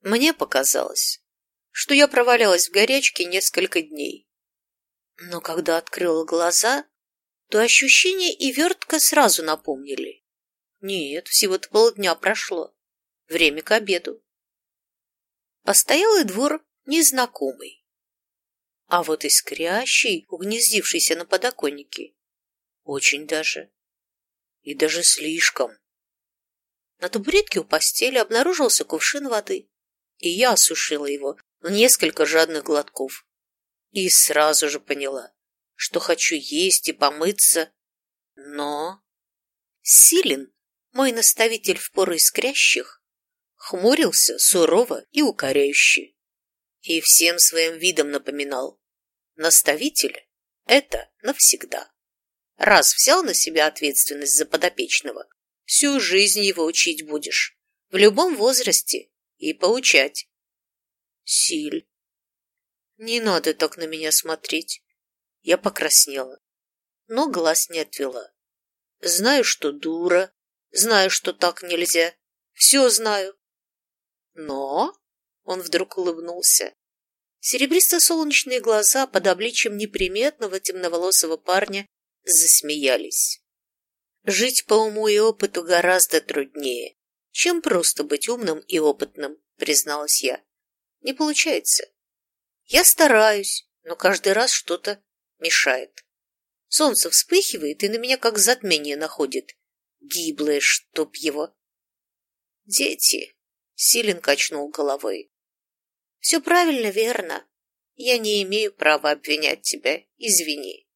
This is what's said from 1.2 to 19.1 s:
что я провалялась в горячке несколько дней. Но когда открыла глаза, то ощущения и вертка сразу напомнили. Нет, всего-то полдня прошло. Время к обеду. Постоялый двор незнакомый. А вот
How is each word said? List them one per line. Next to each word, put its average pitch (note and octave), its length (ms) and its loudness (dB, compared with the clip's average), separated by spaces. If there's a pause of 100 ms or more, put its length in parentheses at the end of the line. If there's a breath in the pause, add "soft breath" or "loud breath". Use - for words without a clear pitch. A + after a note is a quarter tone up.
что - 240 -2
я C#4+ 120 8
провалялась A#3+ 640 4
в - 20 -14
горячке A3+ 540 0
несколько F3+ 560 -2
дней. D3+ 480 -12 (880)
Но F3 260 -14
когда E3 380 -2
открыла E3 440 -2
глаза, F3 640 0 (640)
то G#3+ 100 2
ощущения F4 720 4
и C4 200 -4
вертка D#4+ 480 -2
сразу C4+ 420 4
напомнили. C#3+ 800 -8 (580)
Нет, F3 480 -8
всего-то F#3 400 0
полдня G#3+ 440 2
прошло. - 640 -4 (520)
Время D#3 360 0
к - 80 -2
обеду. G3+ 520 -2 (1400)
Постоялый E4+ 600 4
двор C4 380 -2 (220)
незнакомый. C4 1000 -2 (1000)
А F3 160 0
вот D#3 240 -4